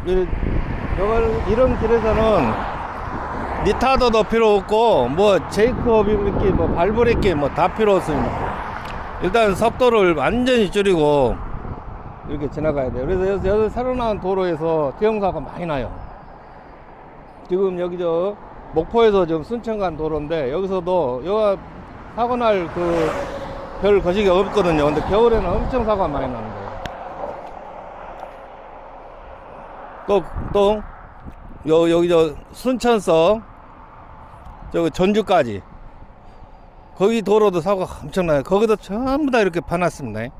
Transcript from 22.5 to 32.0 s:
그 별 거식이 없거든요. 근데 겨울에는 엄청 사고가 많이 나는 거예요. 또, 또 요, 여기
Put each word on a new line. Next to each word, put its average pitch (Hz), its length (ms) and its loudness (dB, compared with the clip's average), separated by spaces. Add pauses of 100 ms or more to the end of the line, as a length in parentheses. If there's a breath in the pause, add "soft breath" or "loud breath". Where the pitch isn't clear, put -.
그 170 420 0 (680)
별 202 220 4
거식이 190 260 2
없거든요. 175 580 4
근데 151 160 2
겨울에는 214 460 2
엄청 233 360 -2
사고가 196 240 0
많이 135 240 -4
나는 110 160 -8
거예요. 101 180 -10 (3500)
또, 196 160 2 (300)
또 208 300 2 (840)
요, 170 220 4
여기 175 180 4